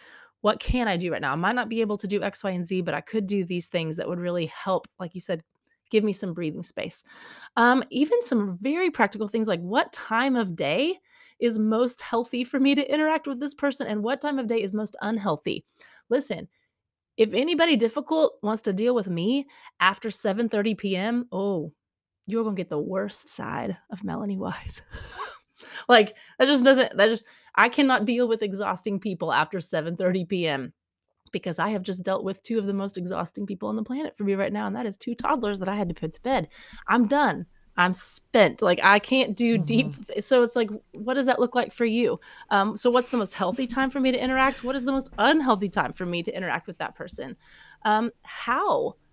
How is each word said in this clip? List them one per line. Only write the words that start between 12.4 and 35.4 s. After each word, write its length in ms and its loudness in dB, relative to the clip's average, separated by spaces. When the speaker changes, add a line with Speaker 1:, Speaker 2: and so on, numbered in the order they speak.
Speaker 1:
for 160 -2
me 160 6
to 180 0
interact 360 2
with 100 -4
this 160 -4
person 320 -2
and 160 -2
what 180 -2
time 200 -2
of 80 -4
day 120 0
is 140 -4
most 260 -4
unhealthy. 640 -2
Listen, 400 -2
if 160 4
anybody 440 4
difficult 560 2
wants 200 -2
to 100 -2
deal 240 2
with 120 -2
me 380 -2
after 320 2
seven 380 -2
thirty 260 0
P 220 -2
M, 340 -2
oh, 420 -4
you're 160 -2
gonna 140 -4
get 120 -6
the 120 -2
worst 480 -4
side 480 -6
of 140 -12
Melanie 360 -4
Wise. 480 -8
<laughs> 40 -20
Like, 280 6
that 80 6
just 180 4
doesn't, 320 6
that 120 6
just, 160 -2
I 140 6
cannot 360 2
deal 240 2
with 140 0
exhausting 580 -4
people 320 -4
after 280 0
seven 360 -4
thirty 280 0
P 220 -2
M 260 -2
because 260 -6
I 120 0
have 120 -2
just 200 -6
dealt 220 -2
with 180 -6
two 160 -4
of 80 -4
the 80 -2
most 220 -6
exhausting 500 -6
people 220 -8
on 80 -4
the 60 -4
planet 340 -8
for 80 -6
me 100 0
right 180 -2
now, 140 -4
and 100 -6
that 100 -6
is 100 -8
two 180 -8
toddlers 440 0